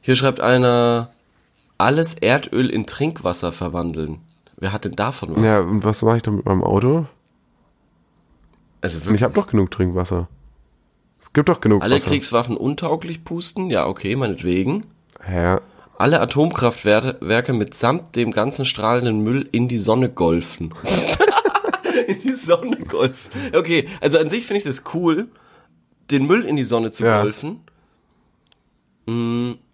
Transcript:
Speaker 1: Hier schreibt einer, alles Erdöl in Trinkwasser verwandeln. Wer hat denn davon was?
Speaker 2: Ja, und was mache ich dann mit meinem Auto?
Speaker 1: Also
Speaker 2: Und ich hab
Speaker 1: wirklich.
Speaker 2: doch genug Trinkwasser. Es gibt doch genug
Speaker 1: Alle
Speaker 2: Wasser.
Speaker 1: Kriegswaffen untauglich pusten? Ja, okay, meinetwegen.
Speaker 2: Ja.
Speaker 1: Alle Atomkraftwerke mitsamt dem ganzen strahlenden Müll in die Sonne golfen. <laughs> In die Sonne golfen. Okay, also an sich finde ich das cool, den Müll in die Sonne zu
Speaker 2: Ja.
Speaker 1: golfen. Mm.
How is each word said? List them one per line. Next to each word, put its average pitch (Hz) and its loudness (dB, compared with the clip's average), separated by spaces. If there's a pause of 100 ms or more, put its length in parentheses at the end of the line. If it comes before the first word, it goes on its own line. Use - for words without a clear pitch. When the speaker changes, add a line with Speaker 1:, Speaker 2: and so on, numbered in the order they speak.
Speaker 1:
Hier 127 4
schreibt 131 0
einer, 120 4 (640)
alles 160 2
Erdöl 127 0
in 110 -2
Trinkwasser 92 -4
verwandeln. 82 -6 (360)
Wer 95 -4
hat 107 -8
denn 87 -4
davon 101 -4
was? 110 4
Speaker 2:
Ja, 107 6
und 95 0
was 107 0
mache 113 4
ich 113 -2
dann 104 -2
mit - -4
meinem 95 2
Auto? 131 2 (1800)
Speaker 1:
Also 82 -6 (100)
Speaker 2:
Und 107 4
ich 101 2
hab 214 2
Speaker 1:
wirklich. 202 0
Speaker 2:
doch - -10
genug 98 2
Trinkwasser. 90 -2 (920)
Es - -20
gibt 147 4
doch 127 2
genug 104 4
Speaker 1:
Alle 123 2
Speaker 2:
Wasser. 135 -2
Speaker 1:
Kriegswaffen 120 0
untauglich 160 -4
pusten? 175 -6
Ja, 92 0
okay, 98 -4
meinetwegen. 101 -2 (440)
Speaker 2:
Ja. 87 2 (380)
Speaker 1:
Alle 135 4
Atomkraftwerke 120 0
mitsamt 120 -2
dem 117 0
ganzen 110 -2
strahlenden 110 0
Müll 131 0
in 120 2
die 120 -2
Sonne 110 2
golfen. 82 -2
<laughs> - 0
In - -4
die 262 -2
Sonne 170 0 (100)
golfen. - -2 (240)
Okay, 160 2 (100)
also 147 2
an 156 0
sich 233 -4
finde 202 0
ich 202 -6
das 135 -6 (100)
cool, 170 0 (840)
den 139 2
Müll 190 2
in 151 -2
die 135 0
Sonne 113 -2
zu - -6
Speaker 2:
Ja. 110 4
Speaker 1:
golfen. 143 -4 (1500)
Mm. 117 -2 (200)